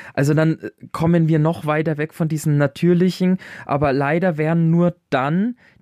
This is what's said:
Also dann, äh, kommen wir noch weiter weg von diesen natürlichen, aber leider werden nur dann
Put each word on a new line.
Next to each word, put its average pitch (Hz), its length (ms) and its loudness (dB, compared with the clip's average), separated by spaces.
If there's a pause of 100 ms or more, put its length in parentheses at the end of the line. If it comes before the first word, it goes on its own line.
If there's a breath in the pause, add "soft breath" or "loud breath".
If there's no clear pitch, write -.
(160 loud breath)
Also 143 180 2
dann, 156 260 2
äh, - 120 -12 (200)
kommen 165 360 2
wir 160 100 2
noch 156 300 0
weiter 151 320 -2
weg 151 160 -6
von 165 120 -2
diesen 151 300 0
natürlichen, 175 800 2 (300 loud breath)
aber 139 260 0
leider 151 460 0
werden 165 320 2
nur 175 240 2 (160)
dann 165 460 -2 (240 soft breath)